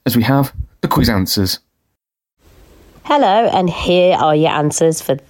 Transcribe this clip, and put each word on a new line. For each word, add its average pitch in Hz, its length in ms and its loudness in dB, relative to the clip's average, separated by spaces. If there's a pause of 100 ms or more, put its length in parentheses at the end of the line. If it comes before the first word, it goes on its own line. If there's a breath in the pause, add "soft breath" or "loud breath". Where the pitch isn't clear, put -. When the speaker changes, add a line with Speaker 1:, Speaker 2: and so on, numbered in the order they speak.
Speaker 1:
as 123 100 -2
we 117 60 2
have 139 300 0 (300)
the 143 60 -4
quiz 120 200 0
answers. 95 500 -2 (1400)
Speaker 2:
Hello, 233 500 2
and 185 160 0
here 180 460 2
are 151 220 0
your 156 160 0
answers 151 480 -2
for - 180 -4 (120)